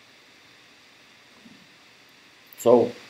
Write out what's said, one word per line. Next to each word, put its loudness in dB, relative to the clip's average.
So 0